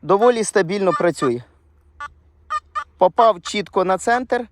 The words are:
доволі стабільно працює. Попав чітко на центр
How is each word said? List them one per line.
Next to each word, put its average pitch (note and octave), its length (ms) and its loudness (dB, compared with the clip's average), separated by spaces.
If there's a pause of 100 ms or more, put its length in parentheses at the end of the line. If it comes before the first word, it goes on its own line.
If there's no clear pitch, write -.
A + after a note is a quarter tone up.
доволі G#3+ 420 2
стабільно F#3+ 500 0
працює. C3+ 500 -2 (1500)
Попав F#3+ 440 2
чітко - 440 -4
на F#3 120 0
центр A#3+ 540 -2